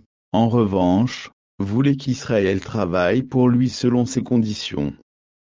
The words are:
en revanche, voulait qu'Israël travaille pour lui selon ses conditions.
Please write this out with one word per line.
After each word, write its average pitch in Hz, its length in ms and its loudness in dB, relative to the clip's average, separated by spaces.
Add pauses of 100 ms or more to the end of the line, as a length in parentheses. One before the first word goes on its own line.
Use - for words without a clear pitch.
(320)
en 113 160 2
revanche, 101 840 2 (280)
voulait 127 380 0
qu'Israël 101 640 -2
travaille 92 640 0
pour 127 260 2
lui 123 200 2
selon 123 380 0
ses 120 160 -4
conditions. 104 720 -2 (520)